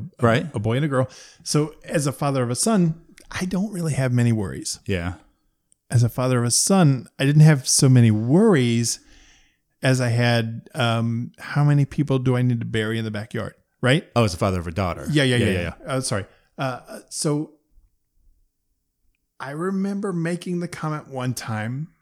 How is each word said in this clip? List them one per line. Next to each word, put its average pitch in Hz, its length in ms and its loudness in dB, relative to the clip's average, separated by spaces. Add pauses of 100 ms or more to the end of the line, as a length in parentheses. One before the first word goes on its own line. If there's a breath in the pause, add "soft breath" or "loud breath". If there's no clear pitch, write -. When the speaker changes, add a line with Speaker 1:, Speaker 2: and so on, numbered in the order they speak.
(200)
Speaker 1:
Right. 123 340 4
Speaker 2:
a 120 40 -4
boy 113 180 -2
and 143 80 -2
a 160 40 -2
girl. 131 200 0 (360 loud breath)
So 151 300 -2 (100)
as 151 220 -2
a 139 60 -2
father 135 300 -2
of 120 80 -2
a 123 60 -2
son, 180 440 0 (300)
I - 140 -6
don't 190 280 -4
really 170 220 -4
have 131 180 0
many 120 200 2
worries. 95 540 -6
Speaker 1:
Yeah. 87 280 -2 (760)
Speaker 2:
As 120 120 4
a 117 60 2
father 127 320 0
of 117 40 0
a 120 60 -2
son, 151 560 2 (120)
I 135 60 0
didn't 147 180 6
have 151 260 6
so - 200 4
many 120 220 8
worries 120 880 2 (840 soft breath)
as 131 180 2
I 123 80 0
had, 117 680 0
um, 117 640 -2
how - 260 -2
many 147 200 4
people 135 340 -2
do 127 180 0
I 123 60 0
need 123 180 0
to 117 60 -6
bury 113 320 -2
in 113 60 -4
the 110 60 -6
backyard, 107 440 -10 (260)
right? 131 340 2
Speaker 1:
Oh, 117 100 4
as 104 80 0
a - 40 -10
father 92 240 0
of 82 80 -6
a - 20 -8
daughter. 82 400 -4
Speaker 2:
Yeah, 147 140 2
yeah, 127 120 2
Speaker 1:
Yeah, 117 100 2
Speaker 2:
yeah. 101 60 0
Speaker 1:
yeah, 90 80 -2
Speaker 2:
yeah. 82 200 -6
Speaker 1:
yeah. 151 140 -10
Speaker 2:
Uh, 131 60 -2
sorry. 107 240 -6 (320 soft breath)
Uh, 131 440 -10 (100)
so 151 440 -6 (1900)
I 131 100 -12
remember 196 640 -4
making 175 480 -4
the 175 80 -8
comment 151 400 -8
one 127 260 -4
time. 117 540 -6 (140)